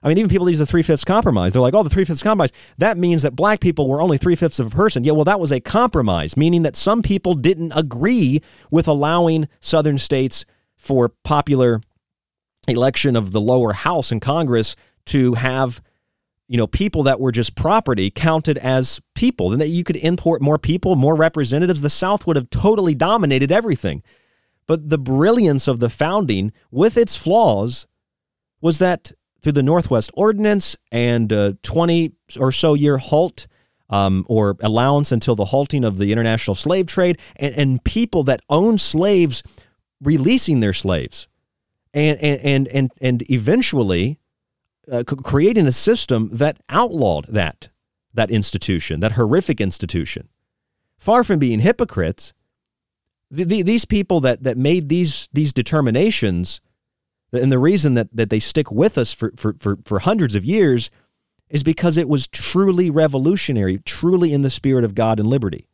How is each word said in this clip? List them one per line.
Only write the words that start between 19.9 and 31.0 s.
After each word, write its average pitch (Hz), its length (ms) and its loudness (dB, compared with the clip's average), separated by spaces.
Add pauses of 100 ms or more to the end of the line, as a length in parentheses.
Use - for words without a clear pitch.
import 165 440 0
more 147 180 0
people, - 360 -2
more 147 220 2
representatives. 156 680 0
The 143 80 0
South 196 360 -2
would 160 100 0
have 123 140 -4
totally 196 440 0
dominated 143 560 2
everything. 165 540 -2 (640)
But 156 200 -2
the 151 100 0
brilliance 147 680 2
of 123 140 0
the 120 80 2
founding, 135 640 -2 (180)
with 170 260 2
its 233 200 2
flaws, 123 720 0 (720)
was 156 180 0
that 180 320 0 (320)
through 151 100 0
the 143 100 2
Northwest 143 520 0
Ordinance 208 600 0 (160)
and 120 400 0